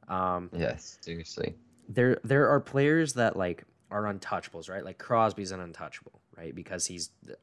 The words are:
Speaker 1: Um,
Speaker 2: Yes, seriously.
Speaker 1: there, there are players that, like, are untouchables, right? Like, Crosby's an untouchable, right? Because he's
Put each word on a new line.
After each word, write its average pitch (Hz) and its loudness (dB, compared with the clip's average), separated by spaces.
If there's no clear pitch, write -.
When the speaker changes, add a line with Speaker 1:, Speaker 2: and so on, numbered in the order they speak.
Speaker 1:
Um, 90 0
Speaker 2:
Yes, - -4
seriously. - -6
Speaker 1:
there, 123 4
there 135 6
are 143 6
players 147 4
that, 113 2
like, 90 -2
are 104 -2
untouchables, 95 -6
right? 92 -8
Like, 92 -12
Crosby's 107 2
an 92 -6
untouchable, - -14
right? 82 -10
Because 90 -6
he's 87 -8